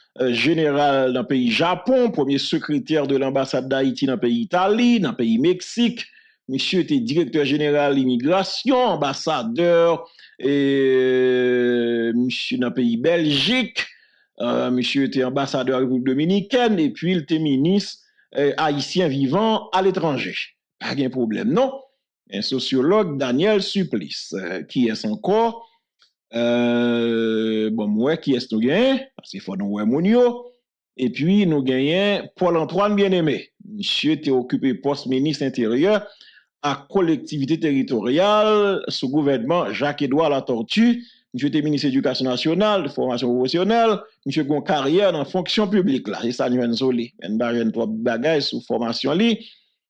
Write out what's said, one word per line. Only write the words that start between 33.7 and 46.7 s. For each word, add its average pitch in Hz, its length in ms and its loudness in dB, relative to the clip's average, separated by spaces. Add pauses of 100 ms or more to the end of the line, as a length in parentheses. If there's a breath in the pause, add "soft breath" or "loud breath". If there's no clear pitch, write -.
te 143 140 0
okipe 127 400 0 (100)
pòs 139 260 -4
minis 143 360 -2
enteryè 135 540 0 (680 loud breath)
a 143 80 0 (160)
kolektivite 156 720 0
teritoryal 165 1300 2
sou - 240 -6
gouvènman 139 580 0
Jacques-Édouard 143 600 0
Latortue. 135 640 0 (380 loud breath)
Mesye 139 180 -2
te 151 100 2
minis 147 240 0
edikasyon 131 440 0
nasyonal, 170 600 0
fòmasyon 123 400 -2
pwofesyonèl. 190 640 2 (320 loud breath)
Mesye 143 200 -2
gon 143 180 0
karyè 160 480 2
nan 147 160 -4
fonksyon 185 420 -2
piblik 156 400 0
la. 98 140 -8
E 120 100 -2
sa, 131 140 0
nou 123 100 2
jwenn 117 160 0